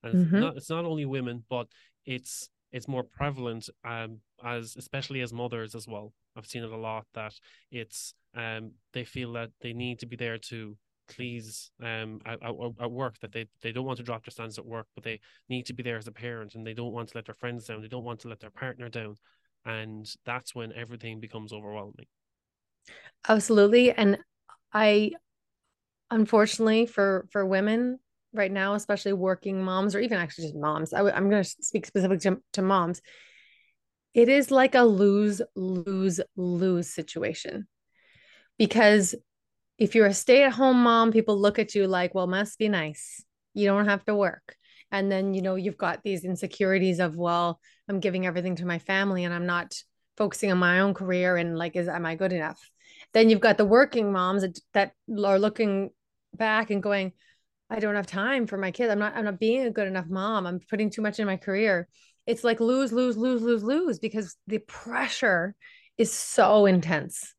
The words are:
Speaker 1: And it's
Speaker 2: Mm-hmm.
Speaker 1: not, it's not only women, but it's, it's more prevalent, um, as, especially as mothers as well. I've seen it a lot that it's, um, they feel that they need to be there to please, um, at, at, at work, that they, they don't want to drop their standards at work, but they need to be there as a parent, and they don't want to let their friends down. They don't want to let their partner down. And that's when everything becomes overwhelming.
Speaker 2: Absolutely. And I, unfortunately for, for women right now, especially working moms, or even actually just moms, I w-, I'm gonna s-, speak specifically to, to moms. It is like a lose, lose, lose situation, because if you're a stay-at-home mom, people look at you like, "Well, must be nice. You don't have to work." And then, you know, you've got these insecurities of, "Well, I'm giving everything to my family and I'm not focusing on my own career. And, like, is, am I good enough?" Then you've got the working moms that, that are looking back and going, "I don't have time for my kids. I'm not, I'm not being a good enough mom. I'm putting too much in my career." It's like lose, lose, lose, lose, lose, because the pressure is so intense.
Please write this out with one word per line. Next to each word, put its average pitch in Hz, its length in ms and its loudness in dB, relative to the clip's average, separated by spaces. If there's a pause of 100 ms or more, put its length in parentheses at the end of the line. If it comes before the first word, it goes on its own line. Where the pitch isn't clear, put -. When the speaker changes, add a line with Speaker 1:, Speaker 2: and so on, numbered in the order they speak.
Speaker 1:
And - 100 -6
it's 180 100 4
Speaker 2:
Mm-hmm. 175 160 2
Speaker 1:
not, 254 180 -2
it's - 120 -18
not 170 160 -6
only 156 200 -4
women, 123 440 -8
but 120 180 -6 (380)
it's, - 440 -12 (220)
it's 120 160 -14
more 127 160 -6
prevalent, 127 680 -8 (140)
um, 113 360 -12 (240)
as, 117 320 -10
especially 135 460 -10
as 117 120 -10
mothers 117 420 -10
as 110 120 -16
well. 104 260 -16 (220)
I've 110 100 -20
seen 117 180 -12
it 110 80 -14
a 113 60 -14
lot 110 360 -10
that 107 200 -14 (380)
it's, - 420 -14 (220)
um, 113 360 -10 (220)
they 123 120 -10
feel 123 280 -12
that 117 160 -10 (120)
they 120 120 -12
need 123 260 -8
to 123 60 -12
be 120 100 -16
there 117 220 -8
to 110 400 -16 (300)
please, 120 640 -14 (100)
um, 110 440 -10
at, 113 180 -12
at, 117 100 -10 (260)
at 120 120 -8
work, 123 300 -10
that 104 100 -16
they, 113 160 -12 (160)
they 117 80 -8
don't 127 140 -8
want 131 120 -8
to 120 60 -16
drop 117 200 -10
their 117 80 -20
standards 113 280 -16
at - 80 -18
work, 113 260 -14
but 110 100 -20
they 113 160 -12 (300)
need 127 160 -8
to 123 80 -14
be 123 80 -14
there 117 160 -8
as 107 80 -14
a 113 60 -16
parent, 113 420 -14
and 113 120 -16
they 110 100 -14
don't 120 180 -10
want 117 160 -12
to - 80 -14
let 113 80 -14
their 110 80 -18
friends 120 320 -12
down. 110 160 -14
They 110 60 -18
don't 123 160 -14
want 117 160 -12
to - 80 -20
let 113 120 -18
their 107 120 -20
partner 123 380 -12
down. 110 260 -12 (500)
And 110 420 -12 (160)
that's 123 300 -10
when 113 200 -12
everything 113 460 -14
becomes 107 320 -16
overwhelming. 104 540 -16 (1200)
Speaker 2:
Absolutely. 220 640 6
And 202 280 4 (520)
I, 214 420 4 (1000)
unfortunately 220 760 4
for, 196 460 0
for 202 120 -2
women 214 560 0 (320)
right 202 200 -2
now, 196 240 0
especially 202 380 -2
working 190 500 -2
moms, 190 320 0
or 202 40 -2
even 220 200 -2
actually 165 260 -6
just 151 100 -8
moms, 151 380 -4
I - 40 -2
w-, 202 180 2
I'm 196 140 2
gonna 208 100 4
s-, - 220 -4
speak - 260 -6
specifically 190 320 0
to, 190 180 0 (160)
to 196 80 -4
moms. 180 400 0 (1120)
It 233 160 8
is 277 220 4
like 262 240 4
a 247 80 8
lose, 202 580 4 (140)
lose, 185 680 -2 (140)
lose 180 580 0
situation, - 760 -6 (920)
because 208 560 6 (640)
if 208 180 2
you're 214 120 8
a 196 60 4
stay-at-home 254 680 6
mom, 226 280 6
people 220 280 2
look 208 180 4
at 214 160 -2
you 196 140 2
like, 180 260 0
"Well, 185 140 0
must 196 320 -4
be 214 100 2
nice. 156 540 -6 (300)
You 202 140 2
don't 202 200 4
have 202 180 0
to 214 100 0
work." - 400 -2 (360)
And 196 200 0
then, 196 220 0
you 190 80 -2
know, 185 140 -2
you've 190 220 -4
got 175 260 -4
these 185 220 -4
insecurities 185 760 0
of, 165 160 0
"Well, 170 440 0 (280)
I'm 196 120 -4
giving 185 260 -2
everything 180 320 -2
to 175 80 -6
my 170 140 -2
family 190 440 0
and 175 100 -2
I'm 175 120 -4
not 175 280 -4 (440)
focusing 202 340 -2
on 180 60 4
my 180 240 4
own 196 120 2
career. 180 440 0
And, 170 200 -2
like, 170 180 -4
is, 175 120 -2
am 170 180 -6
I 165 100 -4
good 185 180 -2
enough?" 160 260 -4 (540)
Then 226 160 8
you've 214 100 6
got 214 180 6
the 214 80 4
working 226 460 4
moms 190 300 0
that, 185 180 -6 (140)
that 196 180 2 (340)
are 196 140 4
looking 208 520 0 (440)
back 220 360 0
and 202 120 -2
going, 196 300 -2 (560)
"I 220 100 -6
don't 208 160 -2
have 196 120 -4
time 226 400 -2
for 196 100 -6
my 190 140 -4
kids. 233 200 0
I'm 208 80 2
not, 208 160 -2
I'm 220 100 -2
not 196 140 -4
being 240 260 2
a 226 60 -2
good 208 160 -2
enough 185 220 -4
mom. 196 360 -2
I'm 175 140 -6 (100)
putting 214 200 -2
too 214 140 -6
much 208 160 -4
in 208 80 0
my 190 100 -2
career." 196 500 0 (400)
It's 226 160 -2
like 226 160 2
lose, 247 320 2
lose, 240 260 0
lose, 240 240 0
lose, 226 220 2
lose, 277 340 0
because 214 380 -6 (100)
the 214 140 -4
pressure 220 960 -2 (420)
is 226 160 2
so 208 540 6
intense. 165 720 0